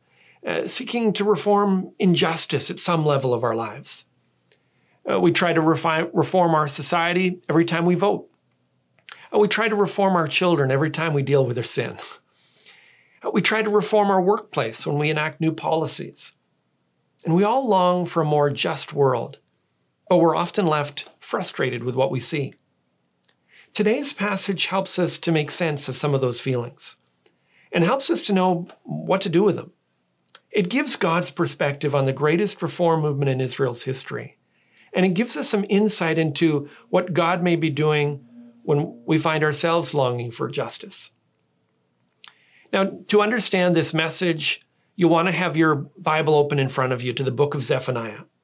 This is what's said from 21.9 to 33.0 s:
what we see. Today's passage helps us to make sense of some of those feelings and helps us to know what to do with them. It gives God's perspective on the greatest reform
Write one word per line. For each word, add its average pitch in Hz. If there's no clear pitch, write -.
what 131
we 135
see. 143
Today's 220
passage 196
helps 190
us 165
to -
make 151
sense 156
of 131
some 147
of 131
those 123
feelings 127
and 170
helps 269
us -
to 208
know 185
what 165
to 190
do 165
with 196
them. -
It 180
gives 285
God's 170
perspective 143
on 139
the 131
greatest 156
reform 165